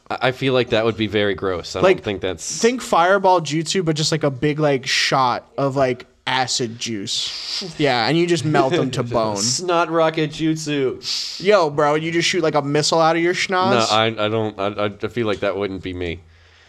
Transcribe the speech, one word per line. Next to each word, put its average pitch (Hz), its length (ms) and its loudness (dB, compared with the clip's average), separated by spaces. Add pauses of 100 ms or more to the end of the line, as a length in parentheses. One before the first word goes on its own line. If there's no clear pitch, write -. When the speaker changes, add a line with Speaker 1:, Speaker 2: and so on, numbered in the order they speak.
(100)
Speaker 1:
I, 117 180 0
I 127 40 2
feel 135 200 -2
like 123 180 2
that 110 140 2
would 110 140 2
be 110 80 0
very 101 280 0
gross. 90 420 -4
I 92 40 -2
Speaker 2:
Like, 92 180 4
Speaker 1:
don't - 60 -16
think 98 160 -4
that's 92 400 -6
Speaker 2:
think 233 220 2
fireball 185 580 4
jutsu, 160 440 -2
but 160 120 0
just, 156 160 -2
like, 156 120 0
a 143 60 2
big, 147 280 -2
like, 139 280 0
shot 127 600 0 (100)
of, 135 200 -2
like, 127 280 0 (220)
acid 123 520 -2
juice. - 1000 -8
Yeah, 123 280 2
and 151 120 2
you 175 80 2
just 170 180 0
melt 143 280 2
them 143 200 0
to 127 100 -2
Speaker 1:
<laughs> - 0 -
Speaker 2:
bone. 113 360 -2
Speaker 1:
Snot 170 520 0
rocket 160 400 0
jutsu. 147 1120 -4
Speaker 2:
Yo, 185 280 4
bro, 147 240 2
you 160 180 -2
just 170 160 0
shoot, 180 140 0
like, 156 140 2
a 143 60 4
missile 151 380 2
out 165 160 4
of 170 60 0
your 180 120 2
schnoz? 180 560 2
Speaker 1:
No, 107 60 4
I, 110 120 4
I 107 200 -2
don't. 107 300 -2
I, 101 280 -2
I 101 220 -6
feel 117 180 -2
like 95 140 -2
that 98 160 0
wouldn't 95 260 -4
be 90 120 -8
me. 85 260 -6 (480)